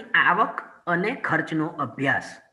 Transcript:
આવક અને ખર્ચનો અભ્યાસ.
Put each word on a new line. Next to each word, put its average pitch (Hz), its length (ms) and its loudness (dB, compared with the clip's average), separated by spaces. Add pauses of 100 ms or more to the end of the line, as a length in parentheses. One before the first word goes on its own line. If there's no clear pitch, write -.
(140)
આવક 175 460 4 (260)
અને 185 280 0
ખર્ચનો 156 520 -2
અભ્યાસ. 135 760 -4 (100)